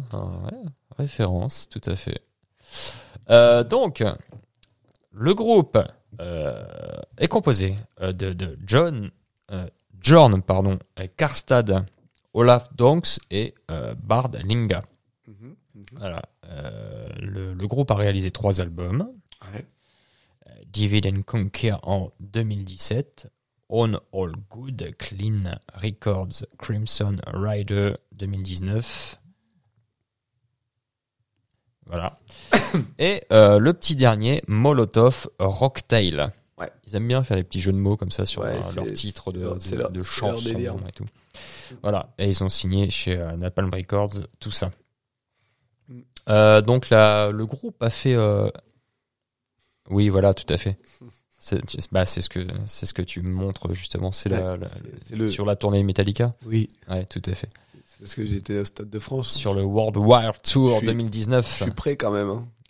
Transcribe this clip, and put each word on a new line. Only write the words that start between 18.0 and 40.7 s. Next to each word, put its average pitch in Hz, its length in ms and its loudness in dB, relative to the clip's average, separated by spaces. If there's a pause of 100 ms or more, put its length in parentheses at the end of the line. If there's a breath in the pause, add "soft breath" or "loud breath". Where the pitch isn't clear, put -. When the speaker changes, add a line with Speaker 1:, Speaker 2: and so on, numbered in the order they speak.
Speaker 1:
trois 98 300 0
albums. 87 460 -4 (460)
Speaker 2:
Ouais. 104 120 -14 (840)
Speaker 1:
Euh, - 40 -20 (160)
Divide 101 400 0
and 98 180 0
Conquer 104 580 -2
en 90 360 -2
deux 101 240 -4
mille 104 220 -4
dix-sept, - 640 -6 (420)
On 113 240 2 (200)
All 92 200 -4 (160)
Good, 110 480 -12
Clean 101 600 -4 (160)
Records, 95 720 -6 (120)
Crimson 107 600 -4 (100)
Rider 101 680 -2 (200)
deux 98 140 -10
mille 98 160 -6
dix-neuf. 95 760 -6 (2750)
Voilà. 85 320 -8 (400 loud breath)
<coughs> - 420 -4
Et, 190 320 -2
euh, 104 280 10
le 143 140 4
petit 160 220 -2
dernier, 120 520 2
Molotov 120 800 4 (120)
Rocktail. 95 920 0 (260)
Speaker 2:
Ouais. 82 140 -10 (160)
Speaker 1:
Ils 101 80 -8
aiment 107 120 -2
bien 127 160 0
faire 107 140 0
des 90 60 0
petits 92 180 -8
jeux 95 100 0
de 95 60 0
mots 98 200 2
comme 92 140 -6
ça - 140 -4
sur, - 160 -6
Speaker 2:
Ouais, - 80 -4
Speaker 1:
euh, 92 260 -6
leur - 120 -6
Speaker 2:
c'est, - 60 -8
Speaker 1:
titre - 380 -8
Speaker 2:
c'est 90 60 -10
Speaker 1:
de, 90 60 -8
Speaker 2:
leur, 90 120 -6
Speaker 1:
de, 92 80 -10
Speaker 2:
c'est 92 120 -8
leur, 64 160 -4
Speaker 1:
de 90 100 -8
Speaker 2:
c'est - 200 -8
leur 104 120 -2
Speaker 1:
chansons 113 160 -6
Speaker 2:
délire. 95 260 -6 (120)